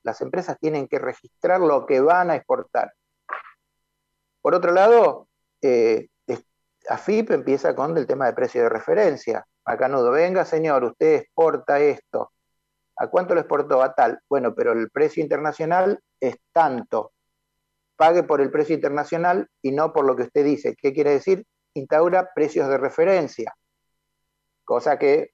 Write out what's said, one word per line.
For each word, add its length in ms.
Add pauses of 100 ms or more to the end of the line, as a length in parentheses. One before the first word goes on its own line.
Las 180
empresas 400
tienen 260
que 120
registrar 640
lo 260
que 140
van 300
a 60
exportar. 560 (1500)
Por 140
otro 180
lado, 560 (340)
eh, 460 (180)
es-, 180 (440)
afip 420
empieza 440
con 220
el 100
tema 200
de 60
precio 300
de 60
referencia. 800 (180)
Macanudo, 460
"Venga, 340
señor, 380
usted 340
exporta 640
esto. 540 (640)
¿A 120
cuánto 260
lo 60
exportó? 420
A 120
tal. 240 (100)
Bueno, 260
pero 180
el 180
precio 320
internacional 800 (180)
es 180 (160)
tanto. 600 (800)
Pague 300
por 160
el 100
precio 240
internacional 720 (140)
y 80
no 220
por 140
lo 100
que 80
usted 200
dice". 360
¿Qué 120
quiere 180
decir? 340 (300)
Instaura 600
precios 340
de 100
referencia. 760 (1080)
Cosa 340
que, 360